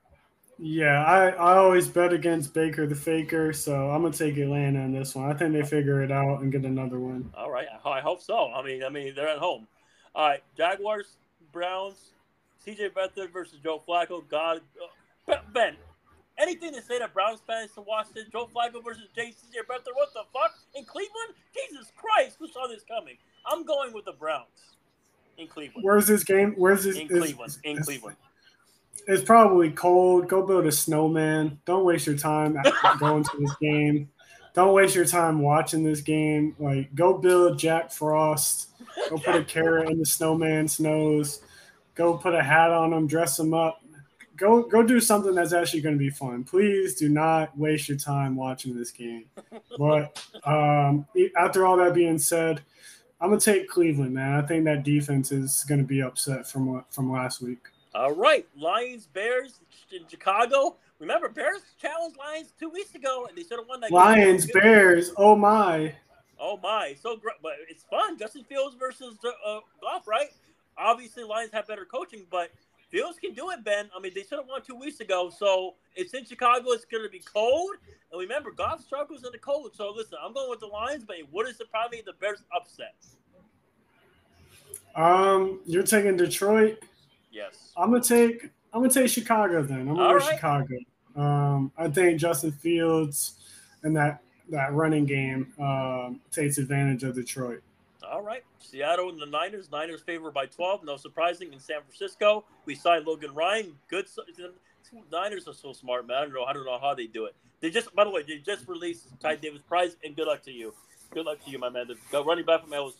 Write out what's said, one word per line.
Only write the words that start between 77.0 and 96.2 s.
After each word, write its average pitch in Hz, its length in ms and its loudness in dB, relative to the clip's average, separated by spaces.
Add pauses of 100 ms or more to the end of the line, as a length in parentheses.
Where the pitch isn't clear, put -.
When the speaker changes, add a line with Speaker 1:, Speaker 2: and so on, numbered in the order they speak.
Speaker 2:
be 185 120 -18
cold, 285 540 0 (360)
and 170 100 -12
remember, 240 300 -10
Goff 254 320 -8
struggles 285 420 -12
in 247 60 -18
the 240 80 -20
cold. 277 340 -8
So 208 240 -10
listen, 220 240 -12
I'm 185 120 -12
going 262 180 -8
with 233 80 -10
the 220 80 -18
Lions, 226 400 -10
but 196 100 -14
it 147 160 -18
wouldn't 226 240 -8
surprise 233 360 -8
me 233 60 -14
if 220 80 -20
the 180 80 -16
Bears 202 280 -8 (140)
upset. - 400 -12 (2000)
Speaker 1:
Um, 190 680 2
you're 175 200 0
taking 202 320 2
Detroit? 214 600 2 (540)
Speaker 2:
Yes. - 440 -18
Speaker 1:
I'm 180 140 2
gonna 240 100 4
take, 233 440 2 (280)
I'm 233 100 -2
gonna 254 100 2
take 254 180 2
Chicago 214 500 0
then. 139 200 -4
I'm 131 60 -6 (100)
gonna - 60 0
Speaker 2:
All - 80 6
Speaker 1:
go - 80 6
Speaker 2:
right. - 180 0
Speaker 1:
Chicago. 139 400 -2 (400)
Um, 143 600 0
I 165 120 -4
think 165 320 2
Justin 165 320 -2
Fields 160 880 -2 (420)
and 156 140 0
that, 147 260 0 (280)
that 143 220 -4
running 151 320 0
game, 135 540 -4
um, 131 640 -6 (100)